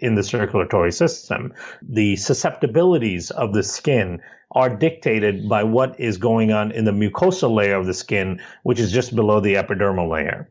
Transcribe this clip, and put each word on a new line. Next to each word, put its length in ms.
in 140
the 80
circulatory 680
system. 640
The 280
susceptibilities 1120
of 240
the 100
skin 580
are 220
dictated 760
by 140
what 360
is 180
going 360
on 180
in 140
the 60
mucosal 640
layer 220
of 120
the 60
skin, 460
which 160
is 100
just 240
below 280
the 140
epidermal 540
layer, 420